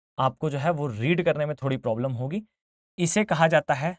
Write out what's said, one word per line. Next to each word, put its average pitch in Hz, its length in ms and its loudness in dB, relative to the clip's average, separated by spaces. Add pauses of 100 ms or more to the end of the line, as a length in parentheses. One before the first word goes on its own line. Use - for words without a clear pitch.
(200)
आपको 139 300 0
जो 143 80 -4
है 147 140 0
वो 147 160 -2
रीड 139 380 0
करने 147 200 2
में 147 180 -4
थोड़ी 135 140 0
प्रॉब्लम 120 340 -2
होगी। 139 320 -6 (540)
इसे 180 260 2
कहा 165 240 2
जाता 156 260 2
है 135 260 -4